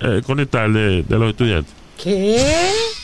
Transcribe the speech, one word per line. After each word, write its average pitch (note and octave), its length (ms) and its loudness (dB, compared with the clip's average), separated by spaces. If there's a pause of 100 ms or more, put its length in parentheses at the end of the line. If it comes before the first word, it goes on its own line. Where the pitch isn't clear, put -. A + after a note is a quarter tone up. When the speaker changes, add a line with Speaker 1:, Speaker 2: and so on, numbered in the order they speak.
Speaker 1:
eh, G#2+ 240 0
conectar C3 440 0
de, G#2 320 2
de G#2+ 160 0
los A2+ 120 2
estudiantes. G#2 420 0 (300)
Speaker 2:
¿Qué? A#3 640 0 (360)